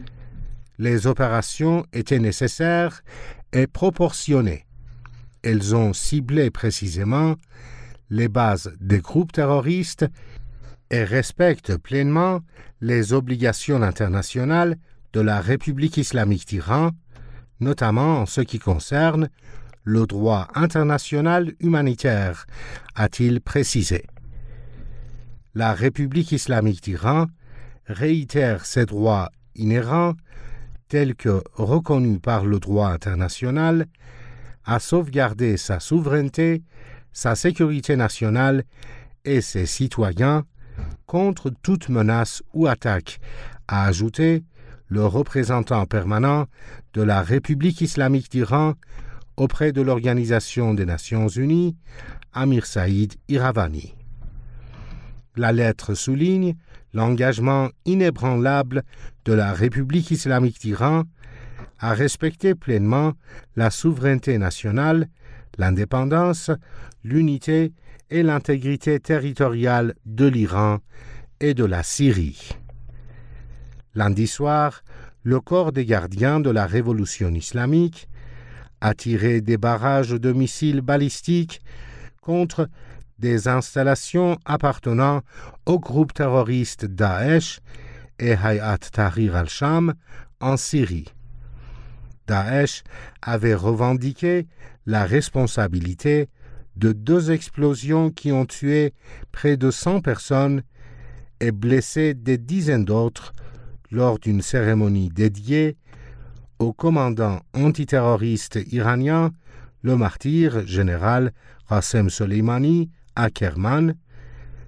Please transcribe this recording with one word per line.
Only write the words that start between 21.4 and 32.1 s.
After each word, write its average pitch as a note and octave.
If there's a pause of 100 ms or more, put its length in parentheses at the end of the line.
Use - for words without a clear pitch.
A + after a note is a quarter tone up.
humanitaire, B2 (480)
a-t-il A#2+
précisé. - (1500)
La A2
République C3+
islamique A2
d'Iran A#2 (580)
réitère C3+
ses A#2+
droits G#2 (260)
inhérents, A#2+ (760)
tels C#3+
que G2 (120)
reconnus B2